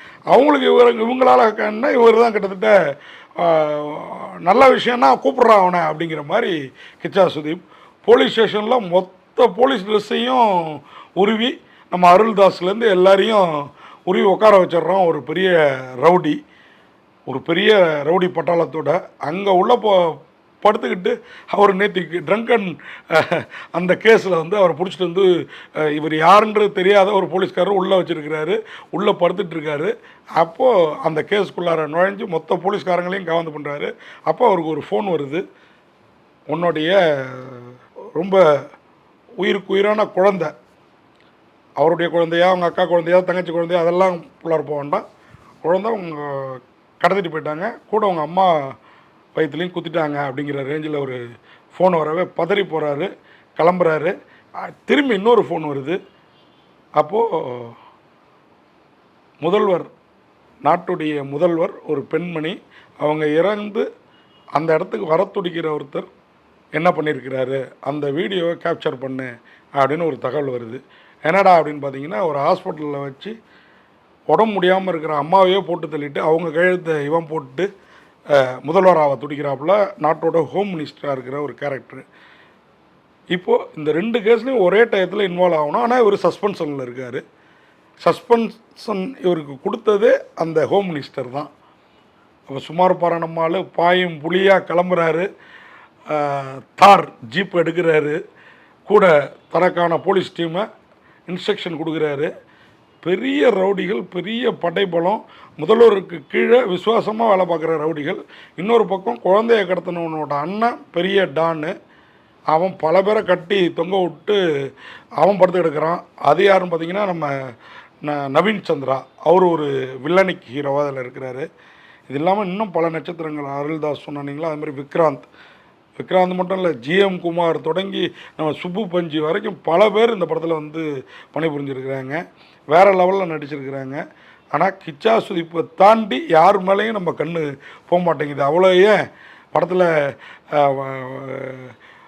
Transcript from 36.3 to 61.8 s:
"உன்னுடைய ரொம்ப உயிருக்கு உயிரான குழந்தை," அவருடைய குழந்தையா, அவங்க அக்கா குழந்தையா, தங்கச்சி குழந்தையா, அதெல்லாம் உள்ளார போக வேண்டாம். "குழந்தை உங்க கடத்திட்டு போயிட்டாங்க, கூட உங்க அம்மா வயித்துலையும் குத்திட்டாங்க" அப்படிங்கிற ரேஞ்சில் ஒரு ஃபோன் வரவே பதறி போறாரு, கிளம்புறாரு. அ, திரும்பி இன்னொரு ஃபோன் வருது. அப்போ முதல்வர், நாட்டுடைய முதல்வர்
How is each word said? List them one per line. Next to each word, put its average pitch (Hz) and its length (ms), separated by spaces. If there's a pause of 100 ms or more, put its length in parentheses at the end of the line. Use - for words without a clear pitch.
"உன்னுடைய 160 760 (920)
ரொம்ப 165 540 (680)
உயிருக்கு 202 360
உயிரான 208 340
குழந்தை," 185 420 (1300)
அவருடைய 165 360
குழந்தையா, 170 380
அவங்க 180 180
அக்கா 170 200
குழந்தையா, 170 340
தங்கச்சி 180 320
குழந்தையா, 170 300
அதெல்லாம் 180 340
உள்ளார 165 460
போக 143 120
வேண்டாம். 147 320 (560)
"குழந்தை 190 300
உங்க 175 240 (880)
கடத்திட்டு 190 260
போயிட்டாங்க, 156 480 (120)
கூட 214 160
உங்க 175 140
அம்மா 156 560 (600)
வயித்துலையும் 156 360
குத்திட்டாங்க" 160 440
அப்படிங்கிற 139 460
ரேஞ்சில் 151 360
ஒரு 127 300 (500)
ஃபோன் 175 200
வரவே 156 240
பதறி 180 420
போறாரு, 151 520 (400)
கிளம்புறாரு. 170 640 (360)
அ, 190 160 (140)
திரும்பி 262 300
இன்னொரு 208 280
ஃபோன் 160 200
வருது. 143 400 (880)
அப்போ 170 520 (2000)
முதல்வர், 180 440 (800)
நாட்டுடைய 156 640
முதல்வர் 165 420 (160)